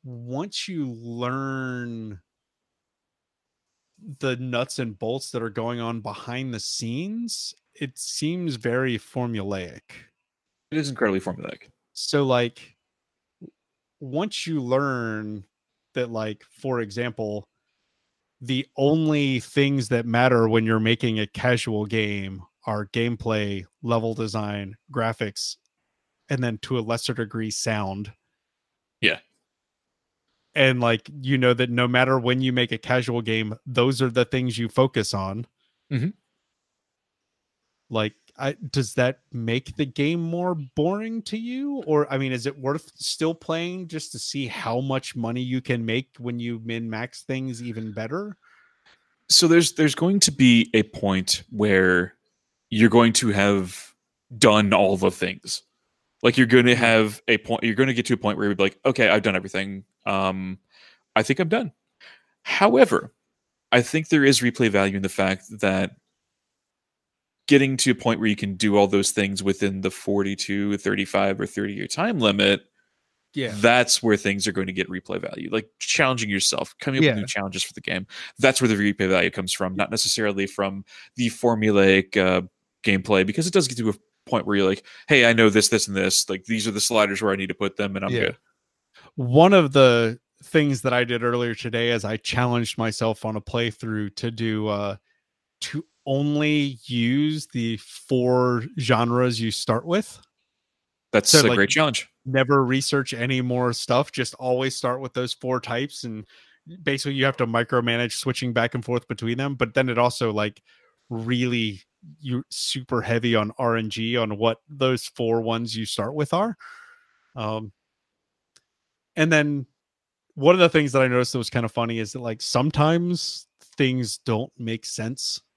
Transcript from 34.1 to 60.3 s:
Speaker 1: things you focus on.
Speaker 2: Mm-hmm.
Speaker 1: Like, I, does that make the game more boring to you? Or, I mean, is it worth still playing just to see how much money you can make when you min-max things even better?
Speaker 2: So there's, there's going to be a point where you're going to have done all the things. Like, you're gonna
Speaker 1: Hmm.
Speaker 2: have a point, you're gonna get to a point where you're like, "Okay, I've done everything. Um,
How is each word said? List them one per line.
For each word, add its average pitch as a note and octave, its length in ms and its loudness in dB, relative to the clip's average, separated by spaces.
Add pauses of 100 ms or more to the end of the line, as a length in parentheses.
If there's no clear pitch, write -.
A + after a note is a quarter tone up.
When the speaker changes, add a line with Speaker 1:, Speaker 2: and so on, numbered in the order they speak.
Speaker 1:
things B2+ 320 -4
you A#2 120 -4
focus B2+ 440 0
on. G2 340 -6 (440)
Speaker 2:
Mm-hmm. C#3 180 -2 (1800)
Speaker 1:
Like, G#2+ 240 -2 (240)
I, C#3 180 -4 (160)
does C3 240 -2
that B2+ 240 0 (120)
make A#2 460 -4
the D3+ 80 0
game D3 360 -2
more F3 340 -4
boring G3 680 -4
to A3 140 -8
you? C4 480 -6
Or, D3 260 2
I C3+ 60 -2
mean, C3+ 140 -2
is B2 160 -4
it C#3 100 -6
worth C#3 380 -6
still - 400 -4
playing E3+ 540 -8
just D#3 240 -12
to B2+ 60 -14
see C#3 280 -8
how A#2 340 -4
much C3+ 340 -4
money A#2 260 -4
you B2+ 200 -4
can A#2+ 240 -4
make A#2+ 320 -4
when A#2+ 220 -8
you A#2+ 260 -6
min-max A2+ 580 -8
things C3 380 -6
even A2 300 -10
better? D3 440 -8 (920)
Speaker 2:
So - 180 6
there's, E3 260 6
there's D3+ 220 2
going F#3+ 260 2
to - 100 4
be B2 420 6
a A2 100 6
point - 680 -2
where F#2+ 640 2 (560)
you're A2 180 6
going A#2 240 6
to B2 160 2
have G2 640 0 (440)
done G#2+ 360 6
all F#2+ 240 4
the F#2 140 2
things. - 500 -8 (640)
Like, A#2+ 140 4
you're B2+ 100 6
gonna B2 280 8
Speaker 1:
Hmm. A#2+ 60 -2
Speaker 2:
have A2 460 4
a A2 100 2
point, - 260 -4
you're A2+ 120 0
gonna C3 180 0
get A#2 140 -2
to B2+ 60 2
a A2 40 2
point G#2 200 -2
where G#2 100 -2
you're G2+ 80 0
like, G2 300 0
"Okay, A#2+ 240 4
I've G#2 140 6
done G2+ 120 0
everything. G2 480 -6 (220)
Um, F#2+ 520 -2 (580)